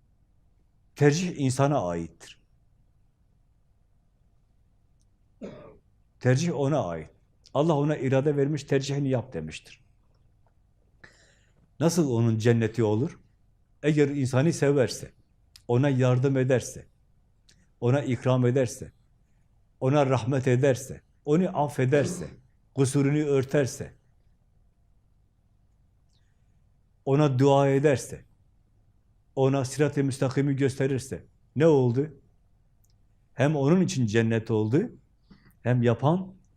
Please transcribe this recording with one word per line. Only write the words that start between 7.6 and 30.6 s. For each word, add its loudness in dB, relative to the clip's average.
ona 0
irade 0
vermiş, -2
"Tercihini -2
yap." -4
demiştir. -14
Nasıl 2
onun 0
cenneti 2
olur? -2
Eğer 2
insanı 0
severse, 0
ona 2
yardım 2
ederse, -2
ona 0
ikram 0
ederse, -2
ona 2
rahmet 0
ederse, 0
onu 0
affederse, -2
kusurunu 0
örterse, -2
ona 2
dua 4
ederse, 0
ona 0
sırat-ı -2
müstakimi -2
gösterirse -4